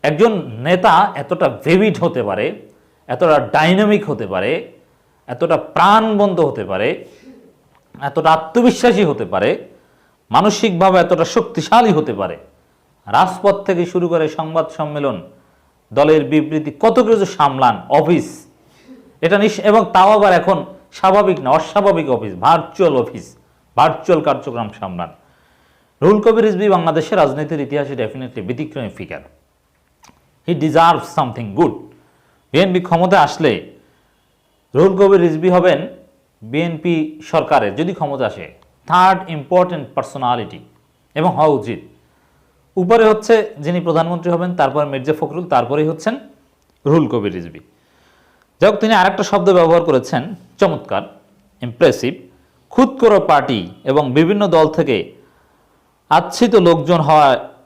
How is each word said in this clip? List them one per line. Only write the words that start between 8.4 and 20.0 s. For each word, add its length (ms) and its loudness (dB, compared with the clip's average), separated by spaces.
হতে 200 -2
পারে, 440 -2
মানসিকভাবে 680 2
এতটা 260 2
শক্তিশালী 680 0
হতে 240 0
পারে, 220 -6
রাজপথ 580 0
থেকে 220 -2
শুরু 220 -4
করে 200 0
সংবাদ 420 -4
সম্মেলন, 520 -6
দলের 320 4
বিবৃতি, 560 -2
কত 200 2
কিছু 240 2
সামলান, 640 0
অফিস, 580 0
এটা 180 2
নিশ-, 240 0
এবং 300 4
তাও 180 4